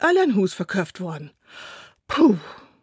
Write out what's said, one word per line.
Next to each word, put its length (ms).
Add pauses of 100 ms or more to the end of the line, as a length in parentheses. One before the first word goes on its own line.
Öllernhus 520
verkauft 440
worden. 300 (800)
Puh. 300 (460)